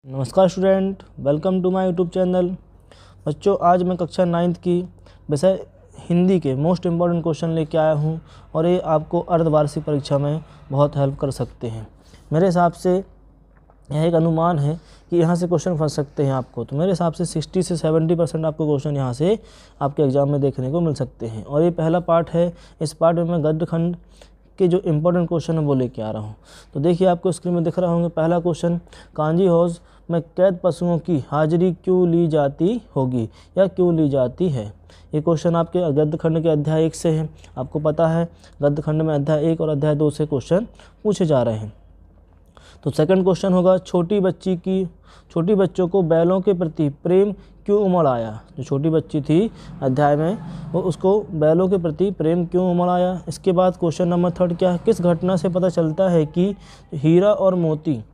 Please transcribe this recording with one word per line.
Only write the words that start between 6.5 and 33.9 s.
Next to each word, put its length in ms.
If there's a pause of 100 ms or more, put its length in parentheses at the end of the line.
most 240
important 420
question 220
लेके 340
आया 160
हूँ 280 (340)
और 100
ये 140
आपको 400
अर्धवार्षिक 640
परीक्षा 340
में 260 (280)
बहुत 260
हेल्प 220
कर 120
सकते 360
हैं। 200 (460)
मेरे 120
हिसाब 260
से 320 (880)
यह 100
एक 120
अनुमान 460
है 200 (300)
कि 80
यहाँ 180
से 120
क्वेश्चन 300
फंस 160
सकते 300
हैं 100
आपको, 300
तो 120
मेरे 160
हिसाब 220
से 120
सिक्सटी 380
से 140
सेवेंटी 380
परसेंट 300
आपको 220
क्वेश्चन 280
यहाँ 180
से 260 (420)
आपके 220
एग्जाम 260
में 120
देखने 300
को 100
मिल 120
सकते 320
हैं। 200
और 160
ये 100
पहला 280
पार्ट 300
है, 240 (280)
इस 120
पार्ट 240
में 80
मैं 180
गद्य 220
खंड 320 (600)
के 100
जो 100
इंपॉर्टेंट 500
क्वेश्चन 260
है 60
वो 140
लेके 280
आ 100
रहा 100
हूँ। 140 (380)
तो 60
देखिए, 280
आपको 240
स्क्रीन 240
में 80
दिख 160
रहा 120
होंगे 160
पहला 320
क्वेश्चन, 400 (360)
"कांजी 320
हौज 320 (320)
में 100
कैद 420
पशुओं 360
की 300
हाजिरी 440
क्यों 360
ली 180
जाती 540 (140)
होगी 340 (280)
या 100
क्यों 280